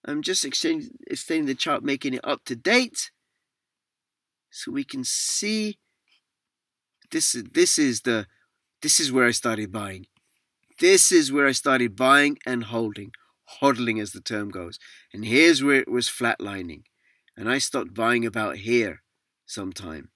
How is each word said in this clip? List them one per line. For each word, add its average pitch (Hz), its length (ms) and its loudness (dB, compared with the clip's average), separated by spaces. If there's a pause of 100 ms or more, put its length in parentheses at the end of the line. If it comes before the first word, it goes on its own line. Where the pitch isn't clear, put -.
I'm 147 160 -4
just 185 220 -2
extend-, 147 540 -4 (100)
extending 160 380 -4
the 131 100 -2
chart, - 280 -2
making 139 320 -4
it - 100 -10
up 135 200 -4
to 127 100 -6
date, 226 560 0 (1400)
so - 220 -12
we 139 120 -6
can 135 200 -10
see. - 760 -4 (1300)
This - 240 0
is, 117 180 -8
this 175 240 4
is 135 240 2
the, 113 260 0 (540)
this - 180 2
is 147 120 0
where 127 140 4
I 120 60 4
started 107 400 -2
buying. 98 360 -10 (720)
This 185 320 6
is 156 200 4
where 143 160 2
I 135 40 4
started 123 440 0
buying 139 500 4
and 120 200 -4
holding, 113 460 -6 (500)
hodling 117 400 0
as 101 100 -8
the 98 100 -12
term 104 280 -6
goes. 90 300 -12 (340)
And 104 100 -12
here's 135 400 6
where 139 160 4
it - 120 -4
was 120 180 0
flatlining. 98 720 -4 (540)
And 104 120 -6
I 135 100 0
stopped 98 340 -4
buying 117 320 0
about 107 320 -4
here 107 460 -2 (420)
sometime. 92 720 -12